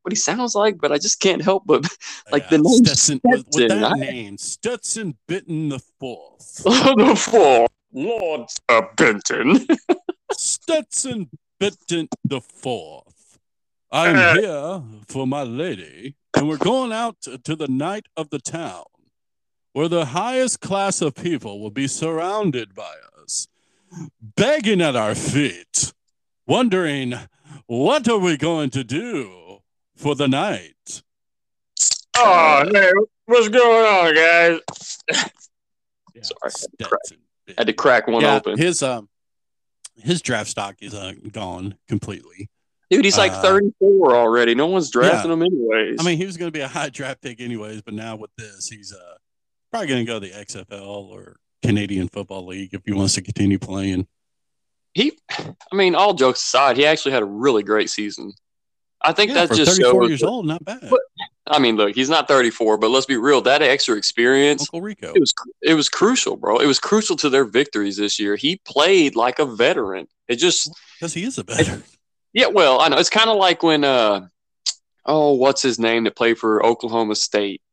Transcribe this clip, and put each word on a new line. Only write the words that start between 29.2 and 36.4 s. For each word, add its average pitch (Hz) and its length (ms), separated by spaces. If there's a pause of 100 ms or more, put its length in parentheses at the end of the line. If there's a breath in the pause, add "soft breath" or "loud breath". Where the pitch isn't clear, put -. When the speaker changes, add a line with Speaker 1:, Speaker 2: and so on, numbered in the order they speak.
Speaker 2:
for 147 200
the 139 120
night?" 131 760 (1120)
Speaker 1:
Oh, 165 560
hey, 196 200 (340)
what's 226 240
going 226 360
on, 175 300
guys? 170 440 (520)
<laughs> - 200 (840)
Speaker 2:
Yeah, 117 60
Speaker 1:
Sorry, - 220